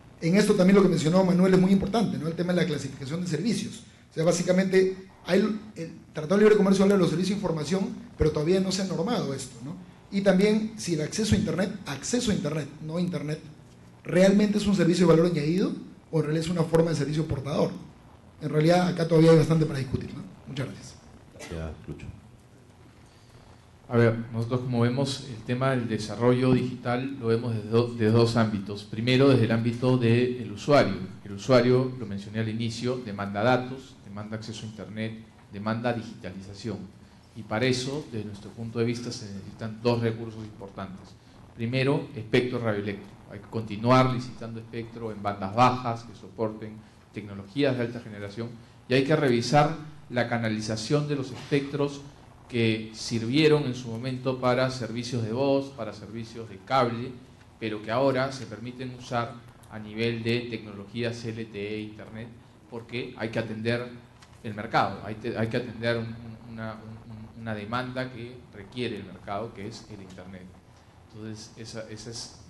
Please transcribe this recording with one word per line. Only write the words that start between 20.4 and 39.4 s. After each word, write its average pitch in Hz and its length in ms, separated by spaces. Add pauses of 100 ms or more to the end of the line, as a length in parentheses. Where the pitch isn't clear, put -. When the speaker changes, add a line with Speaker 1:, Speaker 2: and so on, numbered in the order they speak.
Speaker 1:
Muchas 143 200
gracias. 98 280 (560)
Speaker 2:
Ya, 80 220 (160)
Lucho. - 180 (1800)
Speaker 3:
A 120 80
ver, 117 200 (160)
nosotros 117 280
como 123 220
vemos 127 460
el 110 160
tema 131 260
del 120 180
desarrollo 120 640
digital 123 680
lo 117 100
vemos 117 260
desde 104 140
do-, 117 200
desde 117 220
dos 117 260
ámbitos. 104 480
Primero, 127 460
desde 117 160
el 113 60
ámbito 120 440
del 120 560
usuario. 101 440 (280)
El 101 80
usuario, 127 640
lo 113 80
mencioné 101 340
al 110 80
inicio, 117 560
demanda 101 380
datos, 127 640
demanda 107 320
acceso 110 280
a 110 40
Internet, 110 560 (280)
demanda 113 400
digitalización. 95 1080 (340)
Y 113 60
para 110 240
eso, 131 460
desde 107 140
nuestro 104 240
punto 113 280
de 117 60
vista, 120 260
se 107 160
necesitan 101 560